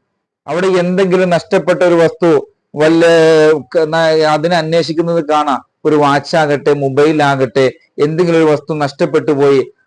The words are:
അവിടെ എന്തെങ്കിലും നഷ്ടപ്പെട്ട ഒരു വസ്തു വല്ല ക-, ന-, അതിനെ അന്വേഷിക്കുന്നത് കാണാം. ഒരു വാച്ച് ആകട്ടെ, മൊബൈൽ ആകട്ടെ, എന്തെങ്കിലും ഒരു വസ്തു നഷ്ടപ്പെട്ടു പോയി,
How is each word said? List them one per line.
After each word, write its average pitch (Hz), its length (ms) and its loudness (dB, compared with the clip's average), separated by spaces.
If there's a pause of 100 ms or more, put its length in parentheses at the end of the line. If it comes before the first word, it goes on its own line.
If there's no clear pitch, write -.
(460)
അവിടെ 170 200 -4
എന്തെങ്കിലും 185 640 0
നഷ്ടപ്പെട്ട 175 520 -2
ഒരു 175 120 2
വസ്തു 165 540 0 (260)
വല്ല 165 320 2 (520)
ക-, 160 260 -4
ന-, 160 380 0 (100)
അതിനെ 160 240 -2
അന്വേഷിക്കുന്നത് 165 720 -2
കാണാം. 151 360 -2 (200)
ഒരു 151 120 2
വാച്ച് 143 400 0
ആകട്ടെ, 147 360 0
മൊബൈൽ 143 500 0
ആകട്ടെ, 131 500 0 (300)
എന്തെങ്കിലും 165 360 0
ഒരു 160 60 2
വസ്തു 151 300 -2
നഷ്ടപ്പെട്ടു 151 580 -2
പോയി, 139 400 0 (140)